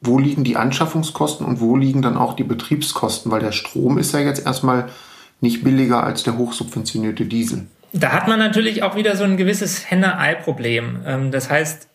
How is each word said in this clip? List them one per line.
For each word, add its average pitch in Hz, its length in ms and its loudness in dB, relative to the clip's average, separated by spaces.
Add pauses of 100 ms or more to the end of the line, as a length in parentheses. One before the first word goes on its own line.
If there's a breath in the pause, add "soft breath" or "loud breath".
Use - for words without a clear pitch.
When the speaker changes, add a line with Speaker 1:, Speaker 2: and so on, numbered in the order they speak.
Speaker 1:
wo 127 160 4
liegen 143 260 2
die 120 120 0
Anschaffungskosten 156 920 0
und 117 160 0
wo 117 140 4
liegen 135 260 4
dann 123 160 2
auch 120 180 0
die 127 80 -2
Betriebskosten? - 880 -2
Weil 110 100 0
der 104 100 -2
Strom 127 480 0
ist - 140 0
ja 147 80 2
jetzt 139 260 -2
erstmal 127 380 0 (560 loud breath)
nicht 117 220 0
billiger 131 400 4
als - 200 -4
der 117 160 -2
hochsubventionierte 110 840 -4
Diesel. 113 420 -2 (260)
Speaker 2:
Da 147 180 2
hat 185 160 0
man 220 120 2
natürlich 220 420 2
auch 196 140 -2
wieder 208 200 2
so 196 100 0
ein 190 120 4
gewisses 190 540 -2
Henne-Ei-Problem. 139 1120 0
Ähm, 135 260 -2
das 131 200 -2
heißt, 156 440 -2